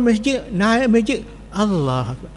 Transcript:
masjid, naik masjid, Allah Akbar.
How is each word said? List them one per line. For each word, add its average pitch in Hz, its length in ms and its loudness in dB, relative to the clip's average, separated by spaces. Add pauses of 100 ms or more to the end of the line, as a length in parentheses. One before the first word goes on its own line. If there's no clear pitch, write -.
masjid, 233 480 2
naik 226 400 2
masjid, 233 260 2 (300)
Allah 143 640 -2
Akbar. - 240 -14